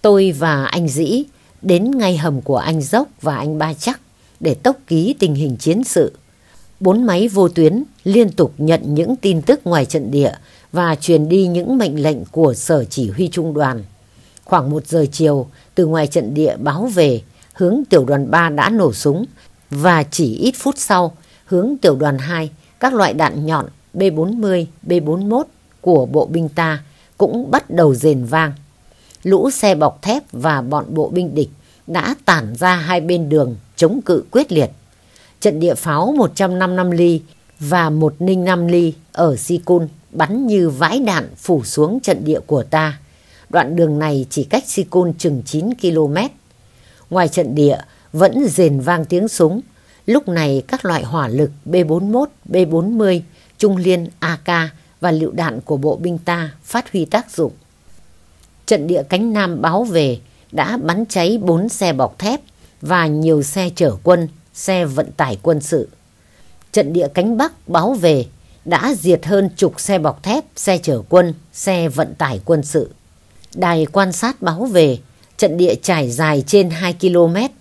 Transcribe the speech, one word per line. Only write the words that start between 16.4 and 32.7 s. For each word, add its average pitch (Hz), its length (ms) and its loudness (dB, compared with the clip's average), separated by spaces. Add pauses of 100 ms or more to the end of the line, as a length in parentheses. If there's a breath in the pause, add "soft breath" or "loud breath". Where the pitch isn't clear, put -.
báo 147 280 -4
về, 156 360 2 (320 soft breath)
hướng 208 360 0
tiểu 143 160 6
đoàn 139 260 0
ba 165 180 2
đã 147 200 0
nổ 190 240 2
súng 151 320 -2 (440 soft breath)
và 156 340 2
chỉ 143 320 -2
ít 247 220 0
phút 277 200 -2
sau, 180 400 0 (280 soft breath)
hướng 202 360 0
tiểu 151 140 4
đoàn 143 220 0
hai, 156 320 -6 (300 soft breath)
các 262 140 0
loại 185 200 2
đạn 151 320 -2
nhọn 156 200 -2 (280)
B 170 80 -4 (140)
bốn 190 260 -2
mươi, 180 260 0 (140)
B - 100 -6 (140)
bốn 185 240 -2
mốt 254 180 0 (340)
của 156 240 2
bộ 131 200 0
binh 165 240 -4
ta 156 340 -4 (340 soft breath)
cũng 233 340 -2
bắt - 180 -2
đầu 160 260 4
rền 131 300 0
vang. 151 280 0 (680 soft breath)
Lũ 196 260 2
xe 202 260 0
bọc 151 260 -2
thép 240 300 -4
và 139 300 -2
bọn 139 280 -4
bộ 156 200 -2
binh 170 260 -4
địch 143 140 -2 (380 soft breath)
đã 170 280 -4 (100)
tản 120 300 0
ra 180 200 2